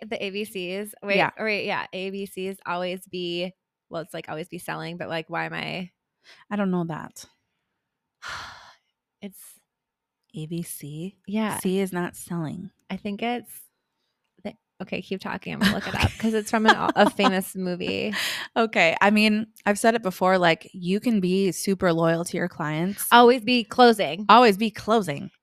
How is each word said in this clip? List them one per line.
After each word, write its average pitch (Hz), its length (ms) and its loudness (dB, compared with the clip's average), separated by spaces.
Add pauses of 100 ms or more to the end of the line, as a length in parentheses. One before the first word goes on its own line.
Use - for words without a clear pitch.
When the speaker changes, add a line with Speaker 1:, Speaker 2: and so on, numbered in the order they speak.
Speaker 1:
the 214 180 -8
A 196 60 -6
B 202 160 -6
Cs. 196 560 -8
Wait, 202 160 -2
Speaker 2:
Yeah. 160 220 2
Speaker 1:
wait, 208 260 -4
yeah. 185 280 -4
A 190 180 -8
B 196 160 -8
Cs 190 300 -8 (100)
always 180 400 -6
be, 180 460 -6 (360)
well, 165 140 -8
it's, - 100 -18
like, 165 160 -12
always 156 200 -10
be 175 100 -12
selling, 160 380 -10
but, 175 120 -10
like, 160 220 -8
why 165 140 -4
am 160 80 -10
I 160 360 -8 (600)
Speaker 2:
I 208 80 -6
don't 196 140 0
know 180 140 0
that. - 400 -12 (960)
Speaker 1:
<sighs> - 60 -16 (960)
It's 196 180 -14 (960)
Speaker 2:
A 156 120 -10
B 170 160 -6
C? 156 540 -12 (100)
Speaker 1:
Yeah. 208 320 -2
Speaker 2:
C 190 200 0
is 185 140 -2
not 175 220 -4
selling. 175 560 -8 (180)
Speaker 1:
I 190 80 -8
think 202 260 -8
it's 240 280 -4 (920)
the, - 100 -12 (280)
okay, 190 200 -8
keep 190 200 -8
talking. 185 320 -10
I'm - 60 -8
gonna 202 160 2
look 196 120 -6
it 190 80 -6
up - 60 -4
Speaker 2:
<laughs> - 40 2
Okay. - 120 -2
Speaker 1:
'cause 220 160 -2
it's 214 180 -4
from 220 140 2
an, 220 100 6 (200)
a 208 140 6
famous 190 460 0
movie. 190 580 -4 (440)
Speaker 2:
Okay. 220 420 4
I 202 120 6
mean, 214 360 4 (180)
I've 202 140 0
said 226 160 4
it 226 80 -4
before, 190 340 2
like, 170 360 2
you 185 260 -2
can 226 220 2
be 185 320 2
super 185 400 0
loyal 165 320 2
to 180 120 -6
your 175 120 -2
clients. 160 600 -4
Speaker 1:
Always 240 320 8
be 240 200 2
closing. 208 640 4
Speaker 2:
Always 220 300 8
be 220 140 0
closing. 185 600 -2 (120)